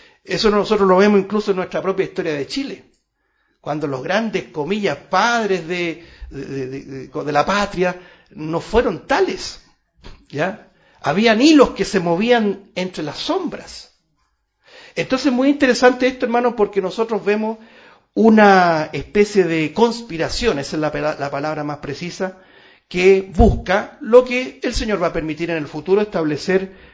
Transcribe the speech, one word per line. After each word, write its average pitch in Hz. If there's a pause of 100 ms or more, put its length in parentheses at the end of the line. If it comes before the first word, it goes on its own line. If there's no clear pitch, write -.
(240)
Eso 185
nosotros 202
lo 185
vemos 202
incluso 202
en 185
nuestra 175
propia 180
historia 165
de 139
Chile, 269 (720)
cuando 147
los 131
grandes, 190
comillas, 165 (120)
padres 196
de, 170 (260)
de, 135
de, -
de, 131
de 147
la 143
patria 185 (360)
no 160
fueron 214
tales, - (680)
¿ya? 180 (360)
Habían 214
hilos 294
que 190
se 185
movían 202
entre 180
las 147
sombras. - (960)
Entonces, 254
muy 262
interesante 254
esto, 254
hermano, 240
porque 202
nosotros 208
vemos 214 (560)
una 196
especie 208
de 160
conspiración, 214
esa 139
es 156
la 151
pala-, 147
la 143
palabra 151
más 147
precisa, 175 (500)
que 190
busca 190
lo 247
que 254
el 247
Señor 214
va 180
a 156
permitir 160
en 165
el 143
futuro, 185
establecer 185 (200)